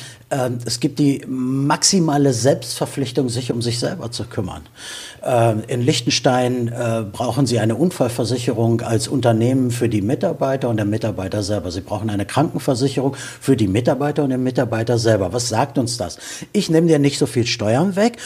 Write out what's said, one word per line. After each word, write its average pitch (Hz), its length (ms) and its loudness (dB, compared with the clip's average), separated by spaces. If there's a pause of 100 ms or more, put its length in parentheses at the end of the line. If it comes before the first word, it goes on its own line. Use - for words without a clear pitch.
(320)
ähm, 127 320 -2
es - 160 -6
gibt 151 200 -2
die 139 280 2
maximale 139 1040 2
Selbstverpflichtung, 135 960 0
sich 120 240 -4
um 117 100 -4
sich 117 160 -2
selber 143 320 -4
zu 107 140 -8
kümmern. 85 380 -6 (600)
Ähm, 113 460 2
in 127 140 -2
Liechtenstein, 123 880 2
äh, 117 340 -2
brauchen 117 420 -2
Sie 117 140 2
eine 110 160 2
Unfallversicherung 117 1040 0
als 117 280 0
Unternehmen 123 600 2
für 117 200 0
die 107 120 0
Mitarbeiter 135 680 0
und 110 80 0
der 107 80 0
Mitarbeiter 104 580 -2
selber. 95 280 -4
Sie 92 100 -6
brauchen 104 280 -6
eine 101 160 -2
Krankenversicherung 135 920 0 (240)
für 139 160 4
die 110 100 2
Mitarbeiter 139 560 0
und 139 60 0
den 127 140 0
Mitarbeiter 120 540 0
selber. 107 360 2
Was 120 160 -4
sagt 120 280 0
uns 117 200 -2
das? - 220 -6 (340)
Ich 202 160 0
nehme 170 180 6
dir 156 120 6
nicht 139 200 2
so 147 60 2
viel 120 200 0
Steuern 131 520 0
weg 226 280 2